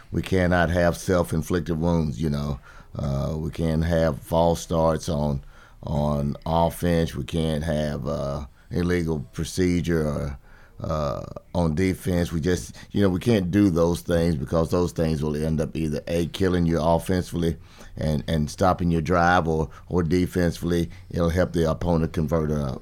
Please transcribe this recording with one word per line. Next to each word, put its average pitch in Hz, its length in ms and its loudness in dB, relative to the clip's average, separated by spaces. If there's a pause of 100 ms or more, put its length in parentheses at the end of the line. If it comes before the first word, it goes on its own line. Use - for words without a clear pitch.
(140)
we 87 80 0
cannot 87 480 2
have 85 300 2
self-inflicted 85 840 0
wounds, 82 400 0
you 80 80 0
know. 71 320 -4 (380)
Uh, 69 380 -4
we 78 160 -6
can't 82 320 -2
have 82 360 0
false 85 400 2
starts 80 480 0
on, 73 320 -2 (440)
on 73 500 -2 (100)
offense. 82 720 0
We 71 80 -6
can't 80 400 -2
have, 76 460 -4
uh, 71 380 -6 (260)
illegal 87 480 0 (120)
procedure 85 760 0
or, 71 300 -4 (440)
uh, 71 420 -4 (300)
on 82 220 2
defense. 87 560 0
We 82 80 -2
just, 90 360 -2 (140)
you 101 100 0
know, 101 80 6
we 90 120 2
can't 98 320 2
do 101 180 6
those 85 300 2
things 85 340 2
because 78 380 0
those 90 180 2
things 80 320 0
will 76 140 -2
end 78 240 0
up 71 160 -4
either, 76 320 -2
A, 85 180 0
killing 90 400 0
you 82 160 2
offensively 85 720 0 (400)
and, 76 300 0
and 76 240 0
stopping 90 400 2
your 82 120 2
drive, 85 440 4
or, 80 240 0 (180)
or 87 140 0
defensively, 85 880 0 (200)
it'll 85 200 0
help 85 220 2
the 80 180 2
opponent 80 420 0
convert 78 380 0
a, 71 320 -2